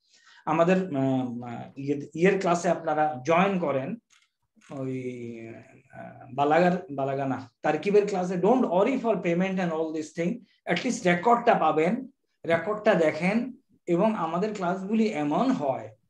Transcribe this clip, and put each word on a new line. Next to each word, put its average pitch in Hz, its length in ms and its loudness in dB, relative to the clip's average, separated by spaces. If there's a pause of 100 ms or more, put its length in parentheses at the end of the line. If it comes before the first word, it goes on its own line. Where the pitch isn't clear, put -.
(460)
আমাদের, 165 500 2
আহ, 131 480 -2
আহ, 120 320 -12
ইয়ে, 139 380 -6
year 190 260 2
ক্লাসে 175 300 0
আপনারা 151 560 -2
join 180 340 4
করেন, 143 360 -2 (720)
ওই, 127 640 -8 (640)
আহ, 123 400 -18
বালাগার, 165 440 4 (140)
বালাগা 139 360 -4
না, 123 240 -6 (100)
তারকিবের 190 460 2
ক্লাসে। 185 280 -2
Don't 214 280 4
worry 202 380 0
for 226 140 0
payment 180 400 0
and 180 160 -2
all 160 240 -4
this 156 240 -8
thing, 185 200 -2 (320)
at 170 60 0
least - 280 -4
রেকর্ডটা 185 480 4
পাবেন, 165 540 2 (380)
রেকর্ডটা 202 480 0
দেখেন। 185 600 0 (340)
এবং 202 280 2
আমাদের 175 400 -2
ক্লাসগুলি 190 540 0
এমন 151 420 0
হয়, 127 440 -4 (140)